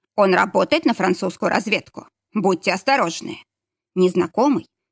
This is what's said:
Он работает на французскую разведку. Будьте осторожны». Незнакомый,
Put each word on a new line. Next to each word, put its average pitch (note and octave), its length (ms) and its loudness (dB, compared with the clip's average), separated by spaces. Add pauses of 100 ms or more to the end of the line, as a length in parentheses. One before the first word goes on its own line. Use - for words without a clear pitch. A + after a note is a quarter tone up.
(160)
Он G3 180 4
работает F#3+ 500 0
на A#3+ 100 2
французскую F#3 540 -2
разведку. - 600 -6 (260)
Будьте F#3+ 380 0
осторожны». - 680 -2 (560)
Незнакомый, F#3 720 2 (260)